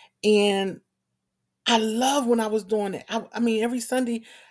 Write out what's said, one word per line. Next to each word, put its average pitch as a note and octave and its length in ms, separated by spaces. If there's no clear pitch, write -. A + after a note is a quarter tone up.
And G3+ 580
I A#3 120
love A#3+ 480
when A#3 120
I A3 80
was G#3+ 160
doing G3+ 320
it. - 140
I, A3 240
I A3 80
mean, A3+ 240
every A#3+ 160
Sunday, A#3+ 420